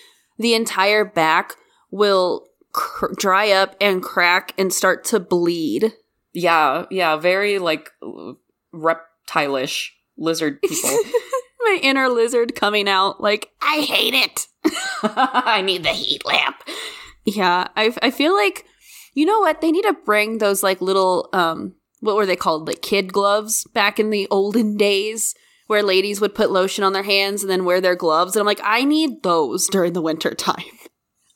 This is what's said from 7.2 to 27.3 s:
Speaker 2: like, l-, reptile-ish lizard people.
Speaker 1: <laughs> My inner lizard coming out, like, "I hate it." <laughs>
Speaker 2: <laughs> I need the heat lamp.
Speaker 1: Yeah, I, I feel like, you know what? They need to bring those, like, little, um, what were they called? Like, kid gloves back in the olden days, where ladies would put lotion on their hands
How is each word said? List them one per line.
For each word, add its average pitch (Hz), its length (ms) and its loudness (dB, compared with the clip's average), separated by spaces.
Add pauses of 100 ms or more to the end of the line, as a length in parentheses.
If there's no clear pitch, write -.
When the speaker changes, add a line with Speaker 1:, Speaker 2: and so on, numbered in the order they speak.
Speaker 2:
like, 160 320 -4 (140)
l-, 98 340 -16 (340)
reptile-ish 156 1200 -4 (240)
lizard 160 440 -2
people. 359 360 -2 (340)
Speaker 1:
<laughs> 508 300 -8
My 415 200 0
inner 262 280 0
lizard 233 460 0
coming 208 320 0
out, 190 340 0
like, 214 280 -2 (120)
"I 311 200 0
hate 254 320 0
it." - 340 -2 (160)
<laughs> 311 120 0 (120)
Speaker 2:
<laughs> 740 160 -8
I 226 580 0
need 180 220 -2
the 147 60 -2
heat - 360 -6
lamp. 143 300 0 (720)
Speaker 1:
Yeah, 185 500 0
I, 220 260 2
I 262 100 2
feel 294 240 0
like, 403 300 -2 (480)
you 294 120 2
know 427 140 2
what? 320 220 2
They 320 100 2
need 349 120 0
to 403 100 2
bring 214 440 0
those, 202 260 2
like, 190 180 0
little, 185 520 2
um, 165 420 -2 (240)
what 214 160 0
were 208 100 2
they 185 120 2
called? 160 300 -2
Like, 170 140 -6
kid 196 300 -2
gloves 202 600 0
back 208 260 0
in 214 120 2
the 202 200 -2
olden 208 460 0
days, 208 580 0 (320)
where 208 160 2
ladies 196 360 2
would 202 160 0
put 202 160 2
lotion 190 320 0
on 190 100 2
their 196 100 -2
hands 196 400 0